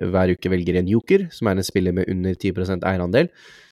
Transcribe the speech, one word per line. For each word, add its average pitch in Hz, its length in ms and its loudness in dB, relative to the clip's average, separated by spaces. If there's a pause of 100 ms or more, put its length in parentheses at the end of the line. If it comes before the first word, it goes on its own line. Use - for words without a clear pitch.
hver 92 320 2
uke - 160 -2
velger 90 320 0
en 90 80 0
joker, 180 420 2
som - 180 -4
er 95 120 2
en 90 60 -2
spiller 90 260 0
med 90 160 -2
under 92 260 -2
ti 95 180 -4
prosent 92 300 -4
eierandel, 95 460 2 (440)